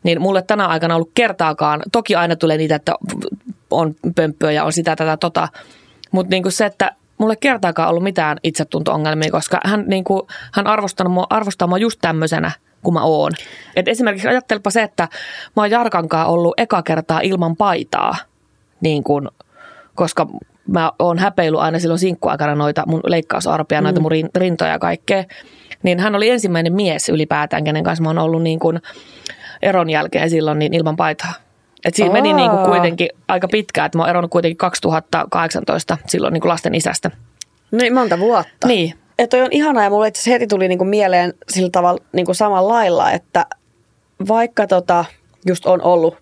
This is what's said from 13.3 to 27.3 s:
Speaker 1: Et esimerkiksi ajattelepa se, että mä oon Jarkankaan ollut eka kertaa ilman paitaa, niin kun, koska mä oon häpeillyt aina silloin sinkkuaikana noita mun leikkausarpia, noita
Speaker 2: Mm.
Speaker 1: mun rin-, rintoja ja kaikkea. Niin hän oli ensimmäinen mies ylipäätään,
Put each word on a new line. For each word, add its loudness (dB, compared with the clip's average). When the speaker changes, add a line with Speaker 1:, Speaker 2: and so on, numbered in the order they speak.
Speaker 1:
Et 0
esimerkiksi -2
ajattelepa -2
se, 2
että -4
mä 2
oon 0
Jarkankaan 0
ollut 2
eka 0
kertaa -2
ilman 0
paitaa, -2
niin 0
kun, -2
koska -2
mä 0
oon 2
häpeillyt 0
aina 0
silloin 0
sinkkuaikana -2
noita 0
mun -2
leikkausarpia, 0
noita 2
Speaker 2:
Mm. 2
Speaker 1:
mun 0
rin-, -2
rintoja 0
ja -2
kaikkea. -2
Niin 2
hän 0
oli 2
ensimmäinen 0
mies 0
ylipäätään, 0